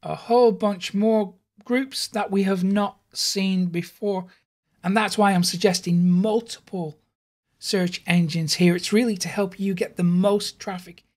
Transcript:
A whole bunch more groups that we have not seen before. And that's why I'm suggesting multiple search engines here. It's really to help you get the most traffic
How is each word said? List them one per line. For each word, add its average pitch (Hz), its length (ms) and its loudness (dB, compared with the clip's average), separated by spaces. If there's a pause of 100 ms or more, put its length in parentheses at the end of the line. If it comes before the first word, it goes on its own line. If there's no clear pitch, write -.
A 160 120 -8
whole 233 380 4
bunch 196 420 -4
more 214 400 0 (300)
groups 262 440 -4
that 208 220 -6
we 196 120 2
have 190 220 0
not 196 340 0 (140)
seen 190 540 -2
before. 180 600 -4 (560)
And 185 140 0
that's 214 200 -2
why 202 140 4
I'm 180 140 2
suggesting 180 680 2
multiple 190 880 -2 (640)
search 180 440 -2
engines 170 500 0
here. 175 200 4
It's 175 180 -4
really 220 260 2
to 180 100 -6
help 196 320 -4
you 196 140 -2
get 190 220 -6
the 180 60 -2
most 196 560 2
traffic 180 460 -14 (140)